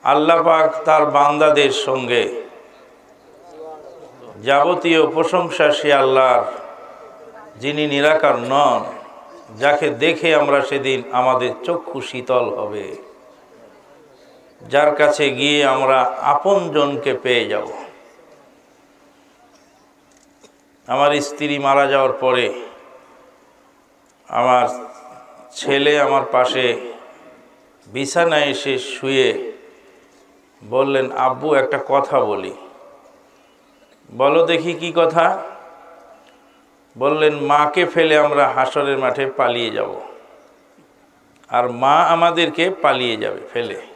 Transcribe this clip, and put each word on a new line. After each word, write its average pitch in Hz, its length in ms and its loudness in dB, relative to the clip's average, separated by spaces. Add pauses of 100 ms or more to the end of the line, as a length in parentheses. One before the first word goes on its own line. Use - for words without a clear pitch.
আল্লাহ 156 380 2
পাক 160 420 2
তার 156 220 4
বান্দাদের 147 640 2
সঙ্গে। 123 720 -2 (2000)
যাবতীয় 160 640 2
প্রশংসা 165 680 0
সে 147 200 0
আল্লাহর, 131 520 4 (1120)
যিনি 147 300 -4
নিরাকার 143 500 2
নন, 127 480 0 (760)
যাকে 147 320 2
দেখে 160 440 0
আমরা 143 280 2
সেদিন 135 400 -2 (100)
আমাদের 123 380 0 (140)
চক্ষু 170 360 -6
শীতল 123 540 -4
হবে, 104 420 -10 (1700)
যার 147 280 2
কাছে 147 340 2
গিয়ে 143 340 2
আমরা 131 560 2
আপনজনকে 147 920 0
পেয়ে 120 340 -2
যাব। 104 180 -4 (3250)
আমার 143 340 2
স্ত্রী 143 380 -6
মারা 139 280 2
যাওয়ার 135 260 2
পরে 123 400 0 (1800)
আমার 123 400 2 (840)
ছেলে 147 480 0
আমার 135 220 2 (100)
পাশে 127 600 0 (960)
বিছানায় 147 580 0
এসে 139 340 -4
শুয়ে 120 760 -2 (1160)
বললেন, 135 420 0
"আব্বু, 127 420 0
একটা 135 240 0 (100)
কথা 139 320 2
বলি।" 98 340 -4 (1600)
"বলো 151 300 4
দেখি, 165 260 -2
কি 165 240 -8
কথা?" 170 460 2 (1600)
বললেন, 151 360 2
"মাকে 147 520 2
ফেলে 160 320 2
আমরা 143 300 4
হাসরের 131 500 -2
মাঠে 131 280 -2
পালিয়ে 120 440 -2
যাব, 104 300 -6 (1500)
আর 123 200 -2
মা 135 340 2
আমাদেরকে 170 680 2
পালিয়ে 127 460 -2
যাবে 104 240 -6 (120)
ফেলে।" 117 280 -6 (160)